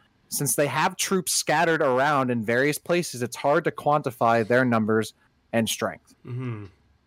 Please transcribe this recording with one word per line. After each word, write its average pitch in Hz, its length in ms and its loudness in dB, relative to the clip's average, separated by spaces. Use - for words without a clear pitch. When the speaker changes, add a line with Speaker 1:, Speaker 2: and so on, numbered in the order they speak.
Speaker 1:
Since - 280 -2
they 147 100 2
have 156 300 0
troops - 340 -2
scattered 160 500 0
around 135 480 2
in 120 140 0
various 127 340 2
places, 170 460 -4
it's 120 140 -8
hard 151 260 2
to 156 80 -2
quantify 120 760 0
their 123 180 4
numbers 110 480 0
and 113 160 0
strength. - 440 -6
Speaker 2:
Mm-hmm. 120 400 -10